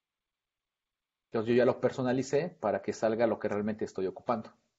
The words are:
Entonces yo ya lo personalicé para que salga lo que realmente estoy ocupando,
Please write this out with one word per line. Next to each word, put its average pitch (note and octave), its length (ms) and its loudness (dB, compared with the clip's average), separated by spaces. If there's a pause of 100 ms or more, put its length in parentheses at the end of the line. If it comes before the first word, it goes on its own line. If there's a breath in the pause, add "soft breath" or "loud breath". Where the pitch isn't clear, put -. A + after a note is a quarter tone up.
(1300)
Entonces A2+ 160 0
yo A#2+ 80 4
ya B2 80 6
lo B2 160 2
personalicé C3 800 0
para G2 220 0
que G#2 100 -4
salga A2+ 340 2
lo G#2 120 0
que G#2+ 100 -4
realmente G#2 380 -2
estoy F#2+ 200 -4
ocupando, A2 460 -4 (260)